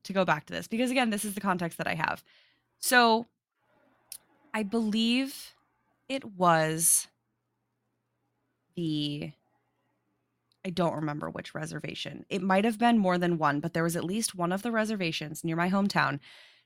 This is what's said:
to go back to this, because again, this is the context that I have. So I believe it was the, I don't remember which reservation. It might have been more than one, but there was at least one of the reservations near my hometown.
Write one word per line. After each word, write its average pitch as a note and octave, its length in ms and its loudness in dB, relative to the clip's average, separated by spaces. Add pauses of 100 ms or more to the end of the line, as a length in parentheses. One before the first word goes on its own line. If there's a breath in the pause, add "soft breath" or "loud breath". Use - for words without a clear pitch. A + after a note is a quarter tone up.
to - 100 -10
go F#3 140 2
back D3+ 200 0
to F3+ 60 -14
this, E3+ 160 -8
because A#3+ 220 0
again, B3+ 180 2
this G#3 160 -2
is G#3 100 -6
the G#3 60 -8
context F3+ 380 -2
that E3 80 -6
I - 80 -2
have. - 280 -2 (580 soft breath)
So A#3 480 4 (1200)
I A3 100 -4
believe A3+ 920 0 (520)
it C4+ 200 -6
was E3 800 2 (1700)
the, D3+ 560 -4 (1300)
I F#3+ 40 -4
don't E3+ 260 0
remember D#3 340 -6
which - 240 -12
reservation. - 720 -10
It F#3 140 -4
might G3 240 4
have A3+ 120 0
been A#3 200 6
more F#3 180 4
than F3 220 2
one, D3 220 2
but E3 120 -4
there E3 120 0
was E3+ 120 0
at D3+ 80 -2
least G#3 300 -4
one F3 180 -2
of G3 80 -2
the A#3+ 120 -4
reservations F#3+ 720 -2
near D#3+ 120 0
my F3 140 2
hometown. E3+ 500 2 (460 loud breath)